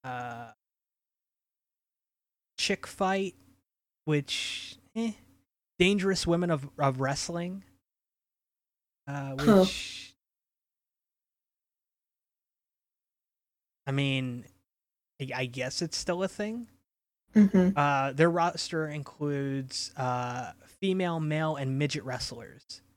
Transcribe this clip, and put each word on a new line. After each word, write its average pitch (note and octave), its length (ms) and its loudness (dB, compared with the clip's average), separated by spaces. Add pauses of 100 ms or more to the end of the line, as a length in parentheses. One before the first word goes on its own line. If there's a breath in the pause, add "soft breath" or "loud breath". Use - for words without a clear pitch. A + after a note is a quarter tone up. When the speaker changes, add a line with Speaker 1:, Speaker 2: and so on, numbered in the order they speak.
Speaker 1:
Uh, A#2+ 480 -10 (2000)
Chick - 280 -4
Fight, G3 480 -2 (720)
which, - 720 -4 (200)
eh. A3+ 160 -2 (680)
Dangerous F#3+ 480 4
Women F3 240 2
of, C#3+ 180 -2 (100)
of C3+ 220 2
Wrestling. E3+ 640 -4 (1400)
Uh, C#3 320 -6
Speaker 2:
Huh. G3 220 10
Speaker 1:
which, - 540 -2 (3750)
I C#3 60 -2
mean, C3 520 -2 (760)
I, C3+ 140 -8
I C3 120 -2
guess B2+ 360 -6
it's D#3+ 140 -6
still F3+ 260 -4
a F#3+ 60 -2
thing. A3 400 -8 (680)
Speaker 2:
Mm-hmm. F#3+ 420 8
Speaker 1:
Uh, C#3 360 2
their D#3+ 180 6
roster E3+ 580 -2
includes, C#3 1080 -4
uh, B2 560 -4 (280)
female, F#3 400 0
male, D#3 360 0
and C3+ 220 -2
midget D3+ 260 -2
wrestlers. - 800 -10 (140)